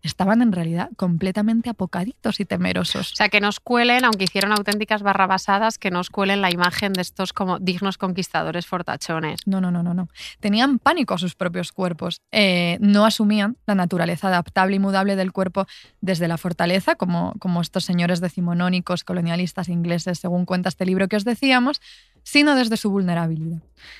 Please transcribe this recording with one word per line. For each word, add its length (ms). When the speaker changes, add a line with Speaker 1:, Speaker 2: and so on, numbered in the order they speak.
Speaker 1:
estaban 380
en 100
realidad 460
completamente 720
apocaditos 680
y 60
temerosos. 680
Speaker 2:
O 40
sea, 140
que 100
nos 200
cuelen, 440
aunque 200
hicieron 280
auténticas 520
barrabasadas, 760
que 140
nos 180
cuelen 320
la 80
imagen 440
de 100
estos 300
como 260
dignos 400
conquistadores 680
fortachones. 800
Speaker 1:
No, 160
no, 80
no, 140
no, 100
no. 140
Tenían 400
pánico 340
a 60
sus 160
propios 360
cuerpos. 480
Eh, 500
no 240
asumían 520
la 80
naturaleza 540
adaptable 480
y 20
mudable 360
del 160
cuerpo 360
desde 280
la 120
fortaleza, 560
como, 420
como 240
estos 240
señores 360
decimonónicos, 840
colonialistas 680
ingleses, 480
según 280
cuenta 240
este 180
libro 220
que 60
os 100
decíamos, 540
sino 320
desde 200
su 140
vulnerabilidad. 720